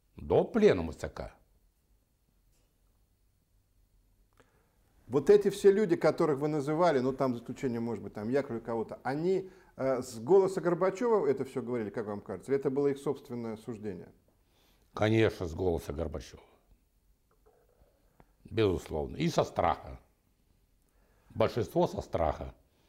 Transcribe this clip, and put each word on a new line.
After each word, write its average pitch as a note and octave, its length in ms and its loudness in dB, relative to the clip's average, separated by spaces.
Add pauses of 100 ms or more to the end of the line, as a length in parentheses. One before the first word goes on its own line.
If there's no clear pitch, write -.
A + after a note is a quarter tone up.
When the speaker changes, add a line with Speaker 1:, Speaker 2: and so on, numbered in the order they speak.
(160)
Speaker 1:
до F#2 280 2
пленума G#2+ 480 2
Ц - 160 -10
К. - 260 -12 (3750)
Speaker 2:
Вот B2 200 0
эти G3+ 220 8
все G3 220 6
люди, G3 240 2
которых D#3 420 2
вы D3+ 100 -2
называли, D#3 520 2
ну, C3 120 0
там, C3 220 0
за A#2+ 60 -8
исключением, A#2+ 420 -6
может A2+ 220 -6
быть, G2 100 -12
там, G#2+ 160 -6
Яковлева A#2+ 340 -2
кого-то, A2+ 380 -6
они, F3 480 -2 (260)
э, C3 240 0
с A#2 180 -10
голоса F#3 440 4
Горбачева F#3+ 640 0
это C3 180 0
все B2+ 160 -6
говорили, A2+ 300 -4
как G#2+ 160 -8
вам G#2 160 -8
кажется? G2 300 -6
Или C#3 80 2
это C#3 100 0
было C#3+ 180 0
их C#3 100 -2
собственное A#2+ 600 -6
суждение? G#2 500 -10 (840)
Speaker 1:
Конечно, G#2+ 520 2
с D#2 80 -8
голоса E2+ 380 0
Горбачева. D2+ 500 -8 (2000)
Безусловно. E2+ 720 -2
И E3+ 120 0
со D3+ 160 0
страха. D2+ 540 -2 (1400)
Большинство A2 540 0
со - 120 -6
страха. - 540 -4 (340)